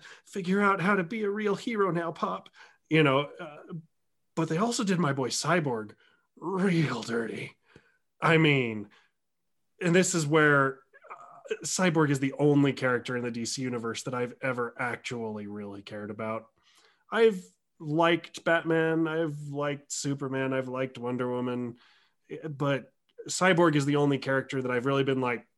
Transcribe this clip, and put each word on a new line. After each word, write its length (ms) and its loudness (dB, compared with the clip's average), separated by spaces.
figure 360 -2
out 200 2
how 140 2
to 80 0
be 200 -6
a 60 -2
real 260 0
hero 360 0
now, 200 -2
Pop," 380 -6
you 140 6
know, 260 4
uh, 340 -16
but 140 -2
they 80 -2
also 260 0
did 160 0
my 140 2
boy 160 -2
Cyborg 640 0
real 640 0
dirty. 560 -6
I 160 6
mean, 520 2
and 140 4
this 180 4
is 140 0
where, 520 4
uh, 460 -12
Cyborg 460 2
is 80 0
the 180 -2
only 340 6
character 460 -2
in 60 -4
the 80 -4
D 140 -6
C 180 -6
universe 400 -6
that 100 -6
I've 280 -4
ever 360 -4
actually 680 -6
really 340 -12
cared 300 -12
about. 340 -6
I've 320 2
liked 640 0
Batman, 640 2
I've 420 -4
liked 420 -6
Superman, 600 -4
I've 160 -2
liked 300 -6
Wonder 320 -4
Woman, 460 -4
but 420 -4
Cyborg 460 4
is 100 2
the 120 2
only 200 2
character 460 -2
that 80 -2
I've 160 0
really 160 2
been 180 0
like, 260 -4